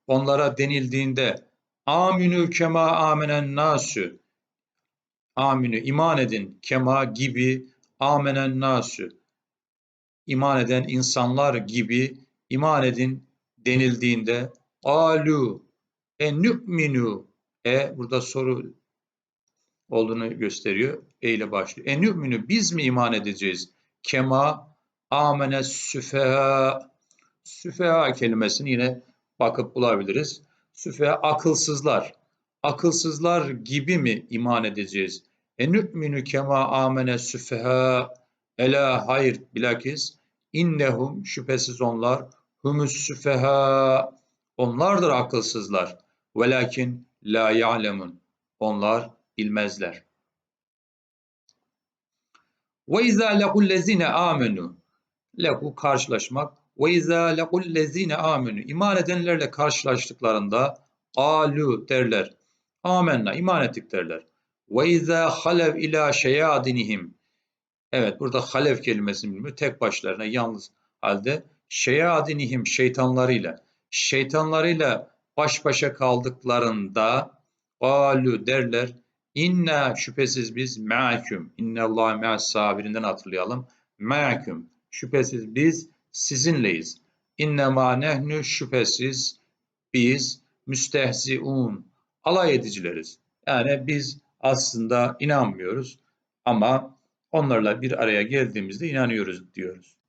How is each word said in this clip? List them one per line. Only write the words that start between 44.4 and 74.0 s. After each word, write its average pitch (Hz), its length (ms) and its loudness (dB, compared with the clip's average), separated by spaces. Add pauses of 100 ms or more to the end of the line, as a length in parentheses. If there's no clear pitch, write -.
Onlardır 156 540 2
akılsızlar. 110 880 -2 (380)
Velakin 123 720 0 (140)
la 110 280 2
ya'lemun. 107 680 0 (400)
Onlar 110 500 0 (280)
bilmezler. 104 640 -4 (2750)
Ve 208 160 2
izâ 220 240 4
lekullezîne 196 760 4
âmenû. 127 680 0 (680)
Leku 147 320 -2
karşılaşmak. 131 800 -2 (260)
Ve 156 140 4
izâ 170 320 2
lekullezîne 165 880 0
âmenû. 131 560 -2
İman 190 260 2
edenlerle 175 540 0
karşılaştıklarında 123 1300 0 (380)
alu 143 720 2
derler. 113 460 0 (480)
Amenna, 160 520 2
iman 170 300 2
ettik - 280 -6
derler. 82 340 -4 (440)
Ve 131 180 2
izâ 165 420 4
halev 165 460 2
ilâ 151 360 0
şeyâdinihim. 127 1000 0 (800)
Evet, 113 280 0
burada 131 200 -2
halev 135 400 0
kelimesini 104 540 -4
bilmiyor. 127 220 -12
Tek - 240 -4
başlarına, 107 440 -4
yalnız 113 480 -4 (280)
halde. 110 440 -2 (240)
Şeyâdinihim, 147 960 0
şeytanlarıyla. 127 920 2 (340)
Şeytanlarıyla 156 1200 0 (260)